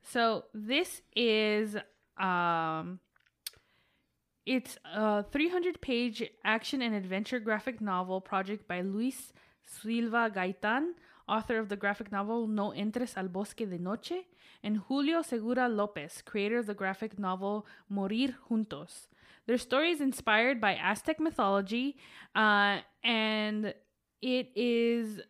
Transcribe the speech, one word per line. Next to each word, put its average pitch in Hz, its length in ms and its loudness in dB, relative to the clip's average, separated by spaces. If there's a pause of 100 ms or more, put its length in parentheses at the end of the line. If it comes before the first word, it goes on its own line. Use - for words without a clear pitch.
So 226 520 0
this 247 480 -2 (140)
is, 214 640 2 (400)
um, 175 840 0 (1500)
it's 254 320 -2 (160)
a 208 300 0
three 294 260 0
hundred 359 320 0
page 240 420 -2 (200)
action 220 380 0
and 233 120 0
adventure 202 460 -2
graphic 214 400 -2
novel 185 400 -2
project 196 480 -4
by 180 140 -4
Luis 208 500 -4 (340)
Silva 233 640 0
Gaitan, 214 640 -2 (360)
author 220 280 0
of 220 120 -2
the 202 80 -4
graphic 202 340 -4
novel 214 360 -2
No 208 240 0
Entres 214 440 -4
al 190 140 -4
Bosque 190 280 -6 (120)
de 180 100 -6
Noche, 240 460 -4 (360)
and 214 160 0 (120)
Julio 285 320 2
Segura 247 480 0
Lopez, 202 520 -2
creator 214 380 0
of 226 60 -2
the 208 80 -4
graphic 196 440 -4
novel 196 480 -2 (220)
Morir 214 480 0 (140)
Juntos. 208 580 -4 (400)
Their 240 100 4
story 285 340 2
is 294 100 0
inspired 240 600 2
by 196 140 4
Aztec 214 440 0
mythology, 233 800 2 (380)
uh, 202 440 4 (240)
and 214 720 0 (480)
it 254 340 0
is 233 640 2 (100)